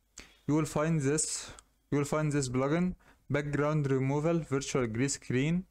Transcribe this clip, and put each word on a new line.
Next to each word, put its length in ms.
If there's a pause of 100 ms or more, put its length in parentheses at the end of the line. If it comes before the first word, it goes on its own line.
(460)
You 100
will 100
find 340
this, 500 (400)
you 60
will 80
find 260
this 200
plugin, 460 (340)
background 600
removal 500
virtual 460
green 220
screen. 640